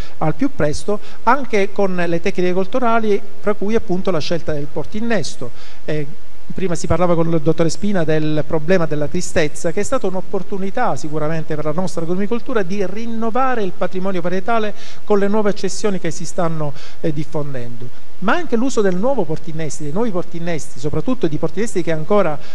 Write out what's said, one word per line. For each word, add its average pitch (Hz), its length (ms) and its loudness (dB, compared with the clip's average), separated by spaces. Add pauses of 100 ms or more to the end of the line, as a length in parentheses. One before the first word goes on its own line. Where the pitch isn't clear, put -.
(180)
al 156 160 2
più 277 200 2
presto, 160 460 0 (240)
anche 220 480 2
con 190 240 0
le 170 240 0
tecniche 180 320 0
culturali, 220 680 2 (200)
fra 208 140 0
cui 202 200 0
appunto 185 360 0
la 165 100 0
scelta 160 320 0
del 147 200 0
portinnesto. 175 800 0 (340)
Eh, 151 220 0 (440)
prima 175 240 0
si 156 120 -2
parlava 170 280 2
con 165 160 2
il 165 120 2
dottore 160 260 2
Spina 190 360 0
del 156 420 0
problema 165 400 0
della 147 200 0
tristezza, 170 640 0
che 202 100 0
è - 20 0
stata 240 240 0
un'opportunità 190 880 -2
sicuramente 156 580 -2
per 151 120 -2
la 151 60 0
nostra 165 320 -2
agrumicoltura 208 580 0
di 190 240 0
rinnovare 226 760 0
il 185 140 0
patrimonio 185 460 0
varietale 208 500 0 (320)
con 208 140 2
le 202 100 2
nuove 208 220 2
accessioni 190 500 0
che 165 100 -2
si 165 140 0
stanno, 156 480 0 (280)
eh, 165 120 0
diffondendo. 131 920 0 (140)
Ma 214 140 2
anche 320 220 0
l'uso 240 240 0
del 190 160 2
nuovo 233 260 0
portinnesti, 156 600 0
dei 147 80 -2
nuovi 220 180 0
portinnesti, 170 720 0
soprattutto 156 480 0
di 151 80 0
portinnesti 175 480 0
che 165 80 0
ancora 156 440 0 (180)